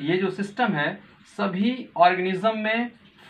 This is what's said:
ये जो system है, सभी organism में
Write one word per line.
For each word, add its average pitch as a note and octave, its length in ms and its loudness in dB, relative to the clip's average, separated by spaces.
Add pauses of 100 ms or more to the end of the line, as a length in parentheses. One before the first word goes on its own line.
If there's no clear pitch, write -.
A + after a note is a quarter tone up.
ये E3 180 0
जो F#3+ 120 0
system G3+ 420 -2
है, D#3 280 -2 (260)
सभी G#3 680 -2
organism F#3 640 2
में A3+ 320 -2 (400)